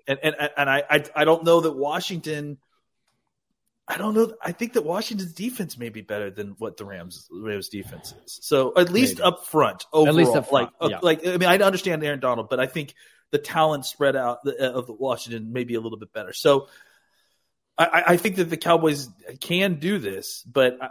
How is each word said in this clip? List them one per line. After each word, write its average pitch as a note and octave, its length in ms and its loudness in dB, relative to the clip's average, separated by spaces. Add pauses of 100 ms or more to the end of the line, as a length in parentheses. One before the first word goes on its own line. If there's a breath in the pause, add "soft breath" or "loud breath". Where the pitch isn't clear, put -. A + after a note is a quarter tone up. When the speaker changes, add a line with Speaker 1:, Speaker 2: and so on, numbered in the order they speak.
Speaker 1:
And, C#3 160 -2
and, D#3 140 0 (200)
and C#3+ 140 0
I, C#3 180 2
I, D3 160 4 (120)
I D3+ 80 4
don't E3 200 4
know E3+ 180 6
that D#3+ 100 0
Washington, D3 840 -6 (1300)
I - 120 -8
don't G#3+ 160 -2
know. A3 180 2 (100)
I F3 100 -6
think A3+ 220 -6
that F#3+ 100 0
Washington's F#3+ 480 -6
defense G3+ 440 -8
may A#2 120 -10
be A2 120 -12
better G#2 300 -6
than G2+ 280 -10
what G#2+ 180 -8
the G#2+ 80 -14
Rams, F2+ 460 -16
Rams G2+ 380 -8
defense - 460 -12 (100)
is. - 180 -18
So C3+ 340 2
at F3+ 140 6
least G3+ 280 2
Speaker 2:
Maybe. - 60 -2
Speaker 1:
up F3+ 220 2
front, B2+ 460 2
Speaker 2:
At D#3 220 6
least D#3+ 160 6
Speaker 1:
overall, A#2 80 2
Speaker 2:
up A#2+ 100 -4
front, C3 40 0
Speaker 1:
like, B2 160 2 (120)
uh, - 100 0
Speaker 2:
yeah. F#2+ 120 -8
Speaker 1:
like, D#3+ 240 2
I F3+ 100 0
mean, F3+ 120 2
I F#3 100 6
understand F#3 460 0
Aaron C#3+ 160 -4
Donald, A#2+ 280 -2
but B2+ 120 -2
I C3 60 2
think C#3+ 280 -10 (380 soft breath)
the C#3+ 60 0
talent D#3 460 0
spread C#3 320 0
out A#2+ 280 -2
the, C3 240 -2
uh, B2+ 100 -4
of B2 80 -6
the A#2+ 80 -16
Washington A#2 580 -6
may B2+ 120 -4
be A#2+ 100 -6
a A2+ 60 -2
little A2 180 -10
bit G#2 140 -18
better. G2 200 -12
So C#3 360 4 (1120 soft breath)
I, E3 80 6
I, - 260 2
I F3+ 40 6
think F#3+ 200 -4
that E3+ 140 -2
the D#3+ 60 -2
Cowboys D#3+ 520 2 (320)
can F3+ 400 -2
do F#3+ 180 -2
this, G2 440 -8
but B2+ 380 2
I, C3 100 -10